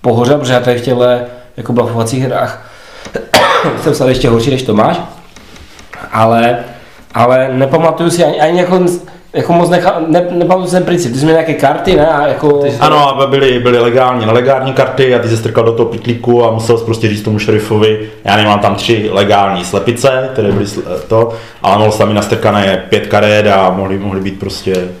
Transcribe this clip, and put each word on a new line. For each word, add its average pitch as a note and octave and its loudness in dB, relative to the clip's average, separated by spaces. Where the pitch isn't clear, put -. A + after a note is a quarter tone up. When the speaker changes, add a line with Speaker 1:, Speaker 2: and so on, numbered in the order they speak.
Speaker 1:
pohořel, A#2+ 2
protože B2+ -2
já B2 4
tady A#2+ 0
v - -8
těchto B2 0
jako B2 -6
blufovacích A#2 -2
hrách A#2 -6
<coughs> - 0
jsem D3+ 2
snad C3 2
ještě C3 0
horší A#2 2
než B2+ -2
Tomáš, A#2+ 0
ale, A#2 2
ale B2+ 2
nepamatuju D#3+ 0
si E3+ 0
ani, D#3 -2
ani E3+ 2
jako, F3+ 0
jako D#3+ -2
moc E3+ 2
necha-, E3+ 0
ne-, F3 2
nepamatuju F3 0
si - -4
ten F3+ 2
princip. D#3 0
Ty C3 -4
jsi C#3+ 0
měl D#3+ 4
nějaké D#3+ 0
karty, D#3 0
ne? D3+ 4
A D#3 0
jako D3 0
Speaker 2:
Ty C#3+ 0
jsi - -6
Speaker 3:
Ano, C#3+ 2
a C#3 2
byly, C3+ 2
byly A#2+ 2
legální, A#2+ 2
nelegální B2+ 0
karty C3 0
a A2+ 2
ty A2 -2
jsi A2+ 0
strkal A2+ -2
do A#2 2
toho A2+ 0
pytlíku A#2+ 0
a A2+ 2
musel A2+ 0
jsi A2+ -4
prostě A2+ -2
říct G#2 -4
tomu G#2+ -2
šerifovi, G#2+ 0
já G2 0
nemám G#2 2
tam G2+ 0
tři G#2+ -2
legální G2 0
slepice, B2+ -2
které G2+ -2
byly G2 -2
sl-, - -10
to, A2+ 0
ale G2 2
mohl G#2+ 2
jsi G#2+ -2
tam G2+ 2
mít G#2 0
nastrkané G2+ 0
pět G#2 -2
karet G#2 2
a F#2+ 4
mohly, F#2+ -4
mohly F#2+ -6
být F#2+ -8
prostě G2 -6